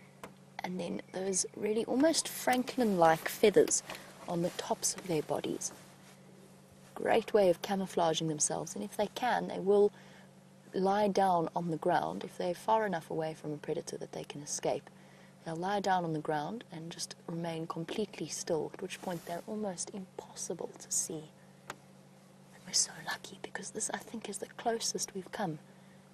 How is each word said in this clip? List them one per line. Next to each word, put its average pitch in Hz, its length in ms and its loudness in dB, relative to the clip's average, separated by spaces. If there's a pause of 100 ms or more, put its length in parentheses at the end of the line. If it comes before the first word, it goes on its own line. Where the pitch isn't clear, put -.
(640)
and 180 160 -4
then 185 220 -4 (100)
those 190 340 0 (100)
really 214 300 0
almost 294 420 4
franklin-like 208 1040 4
feathers - 540 6 (440)
on 175 140 0
the 175 100 0
tops - 440 -2
of 185 120 -12
their 160 140 2
bodies. - 500 -2 (1200)
Great - 380 2
way 202 160 8
of 170 120 4
camouflaging 175 640 2
themselves, 156 480 -2
and 208 80 -6
if 208 140 -10
they 202 180 2
can, 185 320 0
they 190 120 -4
will 202 320 6 (800)
lie 196 340 4
down 185 480 4
on 175 160 -2
the 156 60 0
ground 165 460 2
if 190 140 -10
they're 180 160 -2
far 220 320 2
enough 170 240 -2
away 160 240 -2
from 151 200 -8
a 147 40 -8
predator - 400 -6
that 151 140 -10
they - 120 -8
can - 180 -12
escape. - 480 -4 (560)
They'll 165 100 -6
lie 190 240 -2
down 190 240 2
on 165 100 -2
the 156 60 -2
ground 156 520 -4
and 165 200 -12
just 170 240 -10 (100)
remain 165 420 -6
completely 170 600 -6
still, - 460 -2
at - 80 -12
which 190 200 -10
point 170 240 -6
they're 170 220 -6
almost 214 460 -6
impossible - 760 -8 (100)
to - 120 -12
see. - 400 -4 (1200)
And - 120 -20
we're 180 80 -14
so - 180 2 (160)
lucky - 340 -8
because - 300 -10
this, - 220 -4
I 214 40 -2
think, - 300 -10
is 202 120 -8
the - 80 -8 (100)
closest - 580 -2
we've 185 160 -10
come 165 280 -4 (540)